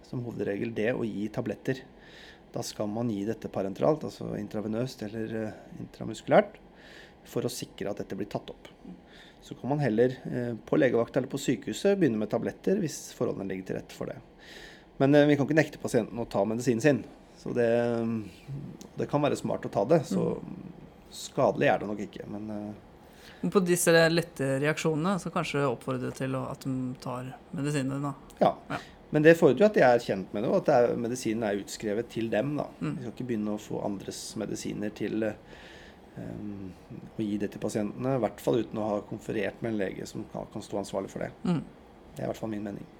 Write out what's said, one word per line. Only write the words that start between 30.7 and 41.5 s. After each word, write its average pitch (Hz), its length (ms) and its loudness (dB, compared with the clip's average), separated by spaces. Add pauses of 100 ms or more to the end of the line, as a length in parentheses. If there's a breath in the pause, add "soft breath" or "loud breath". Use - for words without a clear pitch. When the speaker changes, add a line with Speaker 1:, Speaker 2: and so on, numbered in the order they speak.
Speaker 1:
er, 120 220 6
medisinen 117 480 -2
er 101 180 0
utskrevet 110 460 -4
til 113 200 -4
dem 120 280 0
da. 139 80 -2 (180)
Speaker 2:
Mm. 156 140 -4
Speaker 1:
Vi 131 80 -8
skal 117 80 -8
ikke 127 160 -8
begynne 107 260 -2
å 104 60 -6
få - 240 -6
andres - 520 -8
medisiner 107 560 -6
til, 107 300 -4
eh, 107 120 -2 (840 loud breath)
ehm, 104 540 -10 (440)
å 110 60 -2
gi 104 160 0
det 101 140 -2
til - 80 -12
pasientene, 117 560 -2
i - 20 0
hvert 107 220 -2
fall 139 160 2
uten 110 220 -2
å 107 100 -2
ha 104 140 0
konferert 104 600 -6
med 113 120 -2
en 107 40 -2
lege - 300 -4
som - 240 -10
kan, 107 200 -6
kan 113 80 -8
stå - 200 -6
ansvarlig 98 300 -4
for - 100 -10
det. - 100 -4 (160)
Speaker 2:
Mm. 170 160 0 (540)